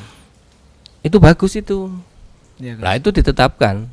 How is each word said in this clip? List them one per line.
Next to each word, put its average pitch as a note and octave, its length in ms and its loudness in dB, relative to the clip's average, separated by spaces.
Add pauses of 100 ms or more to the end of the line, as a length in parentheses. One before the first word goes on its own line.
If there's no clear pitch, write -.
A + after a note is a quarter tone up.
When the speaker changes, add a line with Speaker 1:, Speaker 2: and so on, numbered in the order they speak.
(1040)
Speaker 1:
Itu E3 160 2
bagus E3+ 400 4
itu. G3 320 -8 (640)
Speaker 2:
Iya, A#2+ 240 -16
Gus. G#2 80 -14
Speaker 1:
Lah, F#2+ 80 -2
itu C#3 160 -2
ditetapkan. B2 840 -2